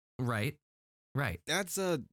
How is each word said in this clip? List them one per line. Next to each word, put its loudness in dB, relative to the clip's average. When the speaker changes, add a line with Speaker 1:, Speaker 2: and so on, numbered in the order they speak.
Speaker 1:
Right. 0
Right. 0
Speaker 2:
That's 0
a, 2